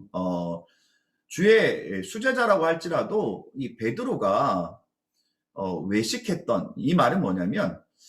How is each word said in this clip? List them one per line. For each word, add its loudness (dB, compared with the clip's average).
어, -4
주의 2
수제자라고 2
할지라도 -2
이 -6
베드로가, 0
어, -6
외식했던, -2
이 2
말은 4
뭐냐면, -2